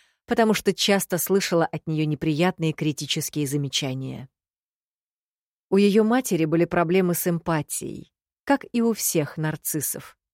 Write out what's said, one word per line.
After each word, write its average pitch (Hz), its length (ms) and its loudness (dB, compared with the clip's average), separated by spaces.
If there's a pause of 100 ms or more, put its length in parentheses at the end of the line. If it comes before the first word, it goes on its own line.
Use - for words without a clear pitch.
(260)
потому 226 260 4
что 190 220 0
часто 196 420 0
слышала 180 480 0
от - 220 -6
нее 156 180 -2
неприятные 160 720 0
критические 147 720 -4
замечания. 135 840 -6 (1400)
У 196 100 4
ее 202 260 6
матери 214 400 2
были 170 200 2
проблемы 175 500 2
с - 120 -4
эмпатией, - 840 -4 (320)
как 277 260 0
и 233 120 0
у 226 100 2
всех - 440 -2
нарциссов. - 800 -6 (180)